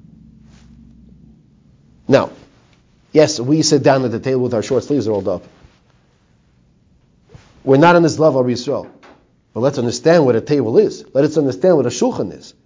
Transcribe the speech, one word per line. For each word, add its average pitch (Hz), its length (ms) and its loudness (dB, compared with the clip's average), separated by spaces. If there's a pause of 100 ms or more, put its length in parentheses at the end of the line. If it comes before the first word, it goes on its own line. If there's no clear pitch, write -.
(2000)
Now, 120 240 0 (800)
yes, 147 280 0
we 143 220 0
sit 147 220 0
down 135 200 2
at 117 80 -4
the 110 80 -6
table 131 220 -4
with 123 120 -4
our 107 100 -2
short 123 200 -2
sleeves 131 240 -4
rolled 101 200 -4
up. 90 160 -6 (2250)
We're 135 140 4
not 170 180 6
on 170 60 4
this 143 180 0
level 147 220 2
of 123 60 0
Yisrael. 117 420 -6 (640)
But 110 60 -10
let's 139 180 -2
understand 147 480 2
what 131 100 2
a 143 60 0
table 139 360 0
is. - 360 0
Let 139 120 2
us 151 120 -2
understand 151 400 0
what 127 80 0
a 120 40 -2
shulchan 117 440 -4
is. - 200 -20 (120)